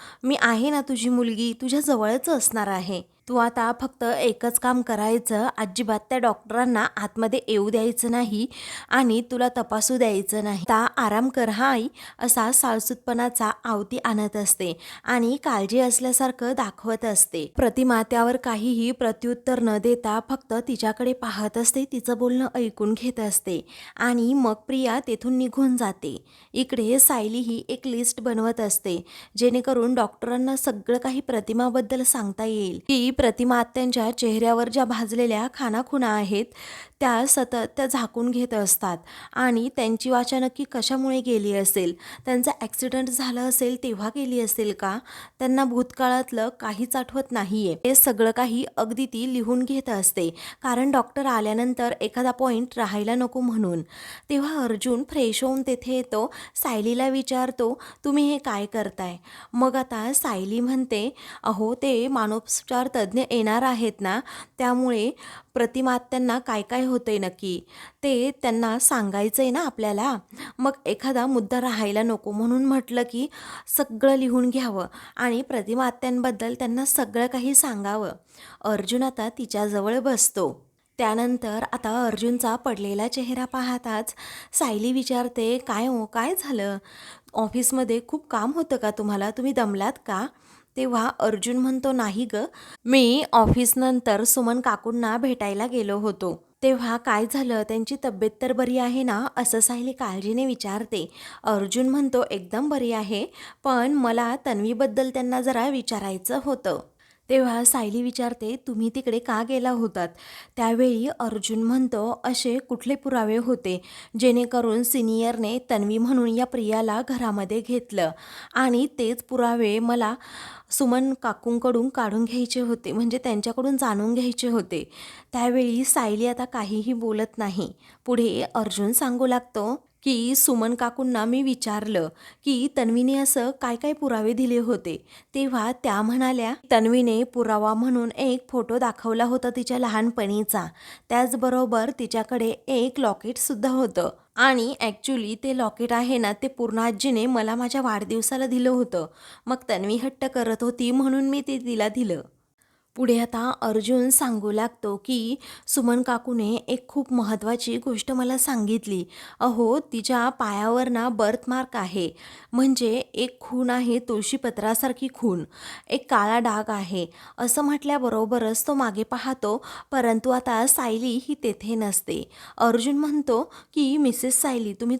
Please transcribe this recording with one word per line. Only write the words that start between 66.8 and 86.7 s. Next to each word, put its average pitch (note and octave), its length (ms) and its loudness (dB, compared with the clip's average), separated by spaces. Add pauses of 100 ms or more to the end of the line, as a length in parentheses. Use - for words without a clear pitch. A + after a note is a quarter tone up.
होतंय B3 340 0
नक्की, F#3 420 -4 (420)
ते C4 280 2 (120)
त्यांना A3+ 360 0
सांगायचंय G#3+ 720 2
ना C4 100 0
आपल्याला. A3+ 560 -2 (420)
मग C4 120 2 (160)
एखादा B3 400 0
मुद्दा B3 340 0
राहायला A3 420 0
नको A3 280 -2
म्हणून A#3 340 2
म्हटलं B3+ 380 2
की A#3+ 240 -4 (500)
सगळं C4+ 400 4
लिहून B3+ 340 2
घ्यावं A3+ 360 -2 (300)
आणि A#3+ 260 0
प्रतिमा A#3+ 440 -2
आत्यांबद्दल B3 680 -2
त्यांना B3 300 -2
सगळं A#3+ 420 2
काही B3+ 280 -2
सांगावं." G#3 560 0 (540)
अर्जुन G#3 380 0
आता C4 260 -2
तिच्याजवळ G#3 720 -2
बसतो. A3 760 0 (260)
त्यानंतर A#3 760 0
आता A3 340 -2
अर्जुनचा A#3 500 0
पडलेला G3+ 520 -4
चेहरा B3+ 360 -4
पाहताच B3 720 -4 (380)
सायली A#3 400 2
विचारते, B3 680 0
"काय A#3+ 280 -2
हो, A#3+ 200 0
काय A#3 320 -2
झालं? G#3 400 -4 (560)